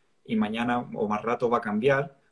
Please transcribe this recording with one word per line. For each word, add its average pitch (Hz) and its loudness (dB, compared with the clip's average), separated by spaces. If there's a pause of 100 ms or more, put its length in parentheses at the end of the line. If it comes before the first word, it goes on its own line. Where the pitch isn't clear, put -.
(260)
y 113 -2
mañana 117 0
o 113 -4
más 107 0
rato 120 0
va 117 4
a - 0
cambiar, 135 0 (120)